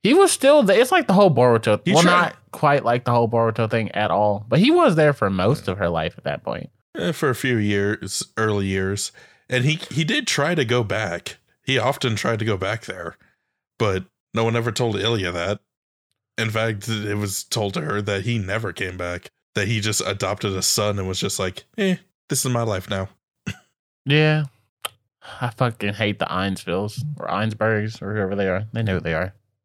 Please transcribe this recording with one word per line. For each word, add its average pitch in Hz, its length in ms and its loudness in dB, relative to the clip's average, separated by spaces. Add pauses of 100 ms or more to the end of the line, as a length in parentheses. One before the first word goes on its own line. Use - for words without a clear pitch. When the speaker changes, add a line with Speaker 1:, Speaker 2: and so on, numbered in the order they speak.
Speaker 1:
he 226 100 4
was 381 180 6
still 285 300 6
there. 196 180 6
It's 247 120 4
like 349 160 2
the 190 60 2
whole 190 200 6
Boruto. 113 500 4
Speaker 2:
He 185 100 2
Speaker 1:
Well, 165 100 8
Speaker 2:
tried. 180 80 6
Speaker 1:
not 175 240 2 (160)
quite 143 340 2
like 120 200 0
the 123 60 0
whole 117 160 2
Boruto 113 420 0
thing 113 240 -2
at 104 180 0
all, 104 360 0
but 147 120 4
he 240 100 6
was 320 260 4
there 151 180 6
for 98 180 0
most 95 360 0
of 95 120 -4
her 90 100 0
life 80 280 -2
at - 80 -20
that 71 180 -6
point. - 260 -8 (260)
Speaker 2:
Eh, 170 160 -4
for 147 200 -2
a 113 40 0
few 127 220 0
years, 101 680 -2 (140)
early 104 300 0
years, 95 440 -2 (380)
and 127 160 0
he, 156 140 0 (100)
he 160 140 -2
did 226 240 -2
try 151 260 0
to 151 100 0
go 120 200 0
back. 95 540 -6 (260)
He 135 160 0
often 120 360 -2
tried 113 240 -2
to 107 60 -4
go 110 100 0
back 98 300 -6
there, 85 320 -12 (640)
but 95 260 0 (280)
no 113 100 0
one 113 120 0
ever 117 160 -2
told 110 240 -2
Ilya 98 360 -2
that. 90 280 -4 (760)
In 113 140 -2
fact, 110 360 -4
it 104 280 -4
was 101 280 -6
told 101 300 -4
to - 80 -6
her 104 200 -4
that 98 240 -2
he 117 120 -2
never 101 360 -4
came 92 220 -6
back, 87 360 -8 (240)
that 101 120 0
he 113 140 0
just 104 240 -2
adopted 101 500 -4
a 92 60 -4
son 104 380 0
and 95 80 -4
was 95 120 -4
just - 200 -4
like, 92 260 -6 (120)
"Eh, 190 180 0 (340)
this 139 160 -2
is 127 60 0
my 117 120 0
life 101 280 -4
now." 95 180 -4 (960)
Speaker 1:
Yeah. 151 400 2 (960)
I 123 100 -2
fucking 113 440 -2
hate 104 220 -2
the - 80 -2
Ainsvilles 95 760 -4 (160)
or - 80 -8
Ainsbergs 107 720 -2
or 101 140 -6
whoever 101 200 -2
they 101 120 0
are. 95 260 -2
They 117 80 -2
know 98 140 0
who 85 60 0
they 82 120 -4
are. 90 200 -4 (320)